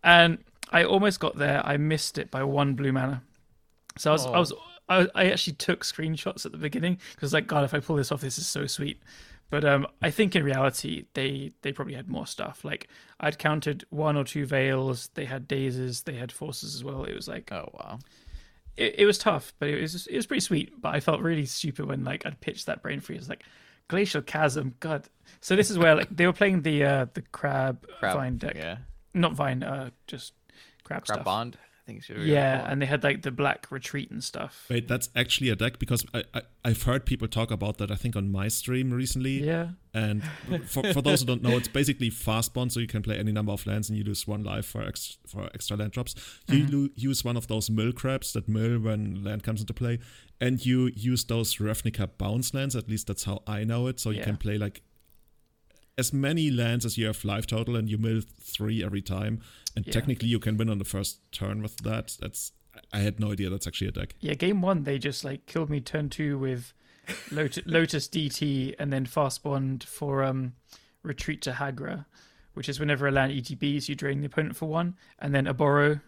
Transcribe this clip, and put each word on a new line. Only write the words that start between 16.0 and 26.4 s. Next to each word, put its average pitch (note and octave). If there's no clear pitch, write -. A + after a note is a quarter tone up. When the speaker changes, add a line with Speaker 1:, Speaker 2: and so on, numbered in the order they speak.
Speaker 1:
They C#3
had A#2+
Forces C#3+
as B2+
well. C3+
It -
was -
like, -
Speaker 2:
Oh, -
wow. -
Speaker 1:
it, -
it G3+
was G3+
tough, E3+
but C#3+
it D3+
was, E3
it -
was B3
pretty A3+
sweet. -
But -
I C#3+
felt D#3
really D#3+
stupid C#3+
when, C3+
like, C3+
I'd D3
pitched -
that -
Brain C#3
Freeze, -
like, -
"Glacial F#3
Chasm, C#3+
God." D#3
So -
this G3+
is F#3+
where, E3
like, -
they F3
were F3+
playing F#3+